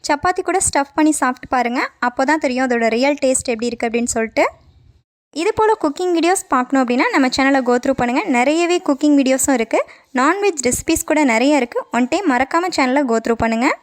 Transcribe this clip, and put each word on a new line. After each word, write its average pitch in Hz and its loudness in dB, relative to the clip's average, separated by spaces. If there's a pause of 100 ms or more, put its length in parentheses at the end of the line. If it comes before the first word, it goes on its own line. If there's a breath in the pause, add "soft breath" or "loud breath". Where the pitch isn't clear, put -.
சப்பாத்தி 359 -2
கூட 370 0
ஸ்டஃப் - -2
பண்ணி 311 4
சாப்பிட்டு 254 -4
பாருங்க. 240 -2 (260)
அப்போ 254 -2
தான் 311 0
தெரியும் 262 0
அதோட 233 0
ரியல் 277 0
டேஸ்ட் 262 0
எப்படி 233 -4
இருக்கு 233 -6
அப்படின்னு 233 -4
சொல்லிட்டு. 226 0 (960)
இது 403 0
போல 427 4 (120)
குக்கிங் 349 -2
வீடியோஸ் 339 0 (100)
பார்க்கணும் 262 0
அப்படின்னா 247 0
நம்ம 269 2 (100)
சேனலை 269 2
go 240 4
through 269 0
பண்ணுங்க. 247 0 (160)
நிறையவே 330 2 (100)
குக்கிங் 294 2
வீடியோஸும் 262 2
இருக்கு. 226 0 (400 loud breath)
நான்வெஜ் 359 0
ரெசிபீஸ் 311 -2
கூட 311 2 (120)
நிறைய 277 2
இருக்கு. 330 -4 (180)
ஒன் 247 0
டைம் 370 -2
மறக்காம 330 0
சேனலை 277 2
go 226 2
through 233 0
பண்ணுங்க. 226 0 (160)